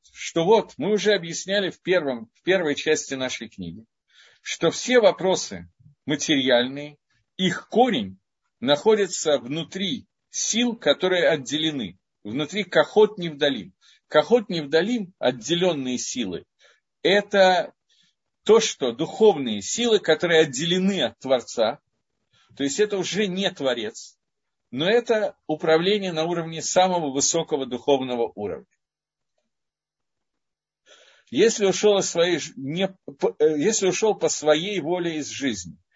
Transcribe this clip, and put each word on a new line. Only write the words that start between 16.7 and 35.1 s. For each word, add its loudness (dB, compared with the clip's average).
это 2
то, 10
что -2
духовные 2
силы, 0
которые 2
отделены 0
от -6
Творца, -2
то -4
есть -2
это 0
уже -2
не -2
Творец, -6
но -2
это 0
управление 0
на -2
уровне -6
самого 2
высокого -2
духовного -2
уровня. -8
Если 2
ушел 4
из -4
своей 0
ж-, -12
не, -4
п-, -6
э, 2
если 0
ушел 0
по -2
своей 0
воле -4